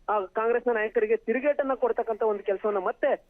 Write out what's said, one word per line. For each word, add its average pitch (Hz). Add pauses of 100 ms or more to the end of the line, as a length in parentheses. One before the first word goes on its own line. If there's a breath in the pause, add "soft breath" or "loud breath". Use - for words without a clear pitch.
(120)
ಆ, 214
ಕಾಂಗ್ರೆಸ್ನ 233
ನಾಯಕರಿಗೆ 220
ತಿರುಗೇಟನ್ನ 269
ಕೊಡ್ತಕ್ಕಂಥ 226
ಒಂದು 208
ಕೆಲಸವನ್ನ 202
ಮತ್ತೆ 196